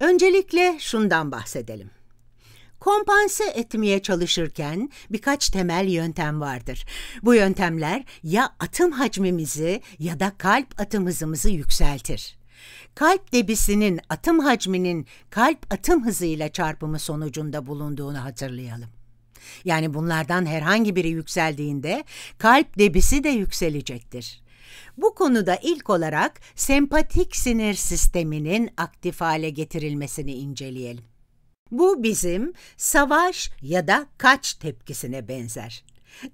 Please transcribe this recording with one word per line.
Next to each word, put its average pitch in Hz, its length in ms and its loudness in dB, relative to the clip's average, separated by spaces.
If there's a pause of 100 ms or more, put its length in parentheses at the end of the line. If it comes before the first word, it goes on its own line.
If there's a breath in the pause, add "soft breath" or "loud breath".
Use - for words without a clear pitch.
öncelikle 359 800 4
şundan 175 540 0
bahsedelim. 110 580 -10 (880 soft breath)
Kompanse 415 640 2
etmeye 214 580 0
çalışırken 170 880 -4 (200 loud breath)
birkaç 220 400 -2
temel 185 380 0
yöntem 165 520 -2
vardır. 127 460 -8 (360 loud breath)
Bu 240 120 6
yöntemler 190 720 2 (180 loud breath)
ya 202 380 -2
atım 339 320 0
hacmimizi 180 880 -2 (160 loud breath)
ya 160 220 -6
da 196 180 0
kalp 226 420 0
atım 202 260 -2
hızımızı 160 440 2
yükseltir. - 880 2 (560 loud breath)
Kalp 359 380 2
debisinin 208 760 2
atım 330 300 2
hacminin 185 680 0 (240 loud breath)
kalp 247 440 0
atım 262 320 2
hızıyla 160 420 -2
çarpımı 156 500 -4
sonucunda 151 680 -6
bulunduğunu 143 580 -8
hatırlayalım. 123 640 -10 (760 loud breath)
Yani 160 300 -2
bunlardan 165 520 -2
herhangi 175 500 0
biri 170 120 0
yükseldiğinde 156 960 -4 (340 loud breath)
kalp 240 400 4
debisi 202 460 6
de 311 40 0
yükselecektir. 147 1120 -4 (540 loud breath)
Bu 415 180 0
konuda 214 480 2
ilk 302 280 -2
olarak 165 500 -2 (140)
sempatik 285 800 2
sinir 220 380 0
sisteminin 165 1000 0
aktif 170 440 -6
hale 160 300 -2
getirilmesini 147 840 -6
inceleyelim. 127 720 -12 (640)
Bu 320 320 2
bizim 208 500 -2 (240 loud breath)
savaş 311 720 2 (120)
ya 156 260 -2
da 254 180 2 (120)
kaç 269 360 2
tepkisine 131 720 -10
benzer. 117 560 -12 (500 loud breath)